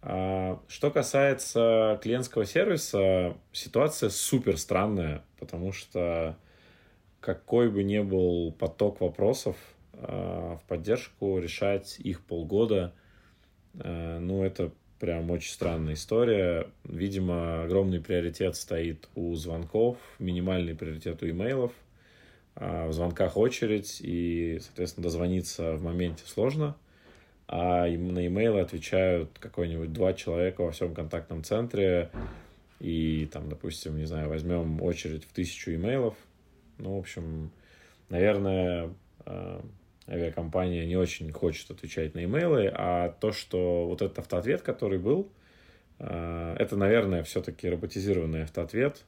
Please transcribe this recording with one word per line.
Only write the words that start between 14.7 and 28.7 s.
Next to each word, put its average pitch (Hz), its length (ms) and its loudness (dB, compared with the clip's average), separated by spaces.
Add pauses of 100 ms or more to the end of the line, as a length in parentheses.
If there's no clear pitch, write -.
прям 85 320 -2
очень 85 220 -2
странная 80 420 -2
история. 98 720 2 (180)
Видимо, 85 800 -2
огромный 92 360 2
приоритет 87 560 0
стоит 82 580 -4
у 85 220 -4
звонков, 85 600 0 (220)
минимальный 90 560 0
приоритет 80 480 -8
у 85 80 -2
имейлов. 120 420 -2 (840)
А, 82 320 -4
в 80 40 -2
звонках 87 440 0
очередь, 107 640 2
и, 85 600 -2
соответственно, - 420 -8
дозвониться 85 680 -2
в 78 80 -4
моменте 85 440 -4
сложно. 143 500 0 (680)
А 87 400 2
им, 87 280 0
на 90 120 0
имейлы 104 340 4
отвечают 87 800 0